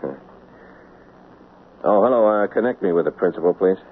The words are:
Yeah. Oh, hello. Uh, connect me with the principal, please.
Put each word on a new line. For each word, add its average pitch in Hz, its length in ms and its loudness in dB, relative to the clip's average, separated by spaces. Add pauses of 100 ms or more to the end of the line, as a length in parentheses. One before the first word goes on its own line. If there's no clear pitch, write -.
Yeah. 67 100 -8 (1700)
Oh, 101 200 2
hello. 120 220 2 (180)
Uh, 101 40 -2
connect 117 340 -4
me 92 100 -2
with 82 140 0
the 76 60 -4
principal, 87 420 -2
please. 92 240 0 (140)